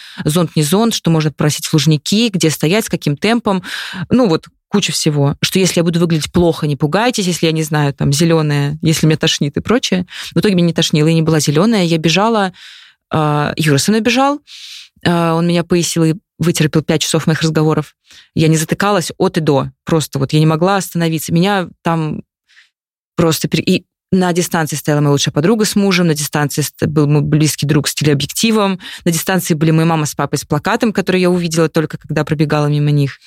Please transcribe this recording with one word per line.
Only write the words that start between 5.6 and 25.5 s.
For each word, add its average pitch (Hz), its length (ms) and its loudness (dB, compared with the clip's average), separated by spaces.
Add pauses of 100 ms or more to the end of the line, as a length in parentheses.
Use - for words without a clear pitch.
я 165 40 2
буду 170 140 0
выглядеть 165 320 0
плохо, 165 380 0
не 143 80 -2
пугайтесь, 165 500 0
если 170 200 0
я, 160 60 2
не 160 120 -2
знаю, 151 280 0
там, 143 200 -2
зеленая, 151 720 0
если 160 240 2
меня 156 100 4
тошнит 156 400 -2
и 160 40 -2
прочее. 196 460 -2 (260)
В 165 60 -2
итоге 202 160 2
меня 175 140 2
не 165 40 0
тошнило 156 360 2
и 165 60 4
не 160 80 2
была 156 180 2
зеленая. 185 420 2
Я 165 160 0
бежала, 190 540 0 (600)
а, 147 440 0
Юра 151 220 2
со 202 120 0
мной 220 100 2
бежал, 262 380 0 (640)
а, 170 300 2
он 170 140 0
меня 170 160 0
поясил 170 400 0
и 160 100 2 (240)
вытерпел 160 440 0
пять 156 200 0
часов - 240 -2
моих 160 160 0
разговоров. 156 540 0 (400)
Я 160 100 2
не 160 100 4
затыкалась 175 640 -2
от 185 200 0
и - 20 0
до. 143 300 0 (140)
Просто 147 360 -2
вот 139 120 -4
я 151 60 2
не 156 80 4
могла 165 300 2
остановиться. 165 560 -4
Меня 180 360 0 (140)
там 160 400 -2 (920)
просто 165 320 0
пере-, - 160 -2
и 185 200 0 (280)
на 180 200 2
дистанции 165 420 -2
стояла 147 280 0
моя 143 100 2
лучшая 143 200 0
подруга 208 320 2